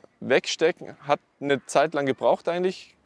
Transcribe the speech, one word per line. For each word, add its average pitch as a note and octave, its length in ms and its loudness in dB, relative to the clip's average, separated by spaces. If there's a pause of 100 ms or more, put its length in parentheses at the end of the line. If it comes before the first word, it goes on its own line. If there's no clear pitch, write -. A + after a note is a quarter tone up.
(200)
wegstecken. D#3 760 0 (100)
Hat D3 140 0 (200)
eine C#3 260 -2
Zeit D#3 280 2
lang C#3+ 100 -2
gebraucht B2+ 440 0
eigentlich, F3+ 580 -4